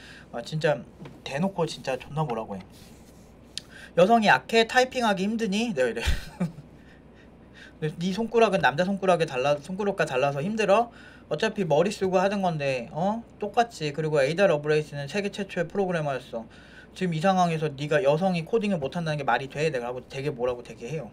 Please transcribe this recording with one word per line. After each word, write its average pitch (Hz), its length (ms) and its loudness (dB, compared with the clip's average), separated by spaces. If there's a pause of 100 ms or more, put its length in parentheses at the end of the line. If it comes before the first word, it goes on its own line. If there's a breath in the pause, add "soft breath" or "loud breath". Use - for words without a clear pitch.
(300 loud breath)
어, 120 120 -10
진짜 151 360 0 (460)
대놓고 170 420 -2
진짜 - 300 -6
존나 147 260 -6
뭐라고 202 320 -6
해. 190 60 -10 (1400 loud breath)
"여성이 214 300 6
약해? 220 400 4
타이핑하기 240 560 2
힘드니?" 214 520 -2
네, 127 160 0
이래. - 120 -6
<laughs> - 1800 -8
"네, 156 180 -2
네 180 140 -2
손가락은 220 480 2
남자 143 240 2
손가락에 185 420 2
달라, 139 300 0
손가락과 185 500 -2
달라서 139 360 0
힘들어? 214 480 2 (380 loud breath)
어차피 208 360 -2
머리 165 260 4
쓰고 190 280 0
하는 196 240 0
건데, 139 500 -2
어? 202 300 -2 (160)
똑같지. 208 540 -2
그리고 156 300 0
에이다 170 240 4
러브레이스는 151 600 0
세계 202 220 -4
최초의 190 380 -6
프로그래머였어. 151 800 -4 (480 loud breath)
지금 175 200 -4
이 156 60 -4
상황에서 170 560 2
네가 147 280 0
여성이 165 400 2
코딩을 202 340 0
못한다는 151 400 -4
게 139 60 -6
말이 127 240 0
돼?" 151 220 -2
내가 123 180 -4
하고 123 200 -10
되게 139 220 -6
뭐라고 123 320 -4
되게 - 260 -14
해요. 117 240 -8